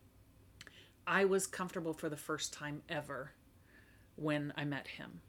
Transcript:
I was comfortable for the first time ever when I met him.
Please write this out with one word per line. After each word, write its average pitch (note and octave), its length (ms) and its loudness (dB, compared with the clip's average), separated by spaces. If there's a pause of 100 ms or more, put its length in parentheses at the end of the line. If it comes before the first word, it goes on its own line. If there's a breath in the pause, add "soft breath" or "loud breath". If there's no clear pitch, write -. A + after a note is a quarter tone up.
(1080 loud breath)
I F#3 200 8
was F#3+ 200 6
comfortable F3+ 460 -2
for D#3+ 160 -2
the D3 80 -4
first - 380 -4
time D3 340 -6
ever C#3+ 440 -4 (840 loud breath)
when D3 400 2
I D3 80 0
met C#3+ 240 0
him. - 400 -10